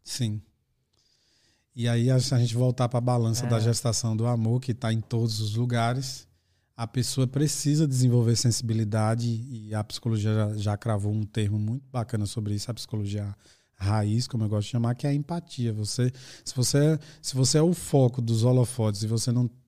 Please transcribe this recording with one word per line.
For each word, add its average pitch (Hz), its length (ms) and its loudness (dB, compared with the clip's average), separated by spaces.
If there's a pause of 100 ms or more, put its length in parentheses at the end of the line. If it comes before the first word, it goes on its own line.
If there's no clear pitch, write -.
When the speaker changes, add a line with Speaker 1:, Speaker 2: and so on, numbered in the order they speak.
Speaker 1:
Sim. 107 380 -4 (1300)
E 117 120 -4
aí, 117 240 2
a, 131 80 4
se 127 160 0
a 127 40 4
gente 120 180 2
voltar 123 320 2
pra 120 120 0
balança 120 460 0
Speaker 2:
É. - 20 -4
Speaker 1:
da 117 120 2
gestação 113 560 0
do 113 100 0
amor, 120 340 0
que 127 140 -4
tá 113 180 -2
em 113 80 0
todos 113 400 -2
os 107 140 -4
lugares, 120 720 -2 (500)
a 117 100 -6
pessoa 131 400 -2
precisa 147 600 2
desenvolver 123 500 4
sensibilidade, 113 920 0 (240)
e 107 240 -10
a 107 100 -2
psicologia 110 500 -2
já, 107 220 0
já 104 200 0
cravou 104 360 -2
um 107 120 -2
termo 104 340 -2
muito 113 340 -4
bacana 110 320 -2
sobre 104 300 -4
isso, 104 160 -6
a 117 40 -6
psicologia 101 600 -6 (380)
raiz, 107 520 0
como 113 180 -4
eu 107 40 -2
gosto 104 180 -2
de - 60 -12
chamar, 117 220 0
que 120 120 -6
é 143 40 0
a 143 40 0
empatia. 143 580 -4
Você, 107 380 -2 (340)
se - 100 -12
você 127 240 2
é, 151 200 4 (240)
se - 140 -8
você 131 220 4
é 151 40 6
o 175 120 4
foco 131 480 2
dos 113 220 2
holofotes 117 580 2
e 110 40 -2
você 110 240 0
não 120 180 2 (200)